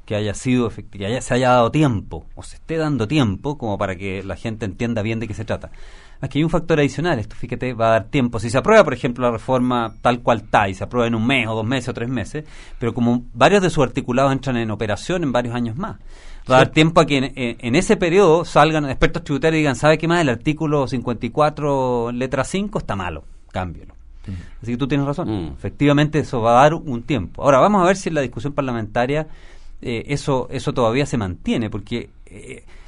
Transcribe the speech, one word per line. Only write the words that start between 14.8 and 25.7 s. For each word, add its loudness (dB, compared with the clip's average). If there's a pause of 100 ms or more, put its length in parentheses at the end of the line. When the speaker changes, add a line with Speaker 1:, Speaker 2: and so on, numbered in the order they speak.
Speaker 1:
en -2
varios -2
años -4
más, -8 (520)
va 6
a 10
dar 8
Speaker 2:
Sí. -8
Speaker 1:
tiempo 6
a 6
que 0
en, 0 (120)
en, -6
en -2
ese 4
periodo 4
salgan 4
expertos 0
tributarios 0
y 2
digan, 2
"¿Sabe 4
qué -2
más? 4
El 2
artículo 0
cincuenta -4
y -4
cuatro, 0
letra -2
cinco, -4
está -6
malo, -6 (280)
cámbialo". -8 (320)
Speaker 2:
Mm. -12 (320)
Speaker 1:
Así -6
que -4
tú 0
tienes 0
razón. -4
Speaker 3:
Mm. -4
Speaker 1:
Efectivamente, 2